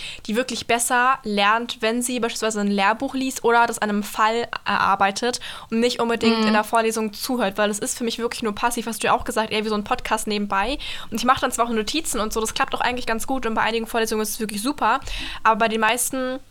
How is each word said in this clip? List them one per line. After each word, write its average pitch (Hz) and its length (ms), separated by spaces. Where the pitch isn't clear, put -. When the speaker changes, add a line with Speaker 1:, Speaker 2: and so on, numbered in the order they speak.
Speaker 1:
die 214 80
wirklich 240 320
besser 247 560
lernt, 214 580
wenn 233 220
sie 247 160
beispielsweise 220 420
ein 202 60
Lehrbuch 202 480
liest 262 280
oder 233 220
das 233 140
an 214 100
einem 208 140
Fall 226 440
erarbeitet 202 760
und 226 80
nicht 240 200
unbedingt 233 420
Speaker 2:
Mhm. 220 80
Speaker 1:
in 220 40
der 214 100
Vorlesung 220 480
zuhört, 208 460
weil 208 140
es 208 80
ist - 180
für - 60
mich 226 160
wirklich 233 240
nur 214 100
passiv, 233 320
hast 220 160
du 233 60
ja - 60
auch 240 100
gesagt, 220 280
eher 214 140
wie 220 40
so 220 40
ein 208 100
Podcast 226 440
nebenbei. 208 500
Und - 80
ich 233 80
mache 262 160
dann 262 100
zwar 233 140
auch 240 60
Notizen 226 480
und 214 140
so, 226 60
das 220 140
klappt - 220
auch - 60
eigentlich 247 260
ganz 226 180
gut 262 220
und 220 80
bei 220 60
einigen 226 260
Vorlesungen 226 340
ist 214 80
es - 100
wirklich 208 220
super, 254 380
aber 220 140
bei 220 140
den 220 120
meisten 254 580